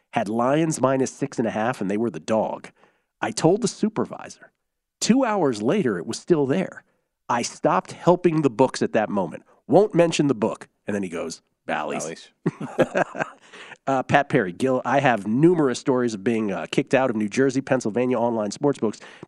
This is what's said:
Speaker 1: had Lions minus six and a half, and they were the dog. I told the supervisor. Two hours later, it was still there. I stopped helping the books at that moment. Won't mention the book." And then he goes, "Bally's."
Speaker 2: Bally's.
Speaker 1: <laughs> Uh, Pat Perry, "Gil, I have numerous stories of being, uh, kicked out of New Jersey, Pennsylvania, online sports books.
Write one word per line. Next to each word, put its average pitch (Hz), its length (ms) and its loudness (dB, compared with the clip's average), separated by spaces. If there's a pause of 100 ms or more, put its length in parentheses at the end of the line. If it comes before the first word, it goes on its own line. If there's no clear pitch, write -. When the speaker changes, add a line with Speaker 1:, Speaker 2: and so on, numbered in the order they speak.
(120)
Speaker 1:
had 110 160 -2
Lions 139 520 0
minus 131 320 2
six - 260 -6
and 120 80 0
a 98 60 -2
half, 113 280 -2
and 92 100 -4
they 101 60 -2
were 113 140 0
the - 100 -2
dog. 104 500 -4 (500)
I 117 100 -2
told 180 320 2
the 202 60 2
supervisor. - 840 -6 (500)
Two 262 240 4
hours 160 380 0
later, 127 360 2
it 82 80 -8
was 110 120 -6
still 147 280 2
there. 165 380 -2 (440)
I - 140 0
stopped - 500 -2
helping 175 500 2
the 139 80 4
books 120 320 2
at 110 100 -2
that 107 160 2
moment. 92 360 -4 (220)
Won't 196 280 4
mention 165 320 4
the 139 80 2
book." 107 340 -4 (180)
And 104 80 -4
then 101 80 -4
he 95 60 -6
goes, 85 320 -10 (260)
"Bally's." 76 380 -4
Speaker 2:
Bally's. 82 240 -12 (560)
Speaker 1:
<laughs> - 400 -4 (640)
Uh, 131 180 0
Pat 143 240 2
Perry, 101 240 0
"Gil, 127 320 -2
I 135 160 0
have 117 260 0
numerous 143 520 2
stories 123 360 0
of 95 80 -10
being, 110 300 -2
uh, 82 180 -6
kicked - 240 -4
out 131 160 2
of 110 60 -4
New 107 120 -2
Jersey, 135 320 0
Pennsylvania, 123 580 -2
online 113 340 -2
sports - 260 0
books. 107 220 -4 (280)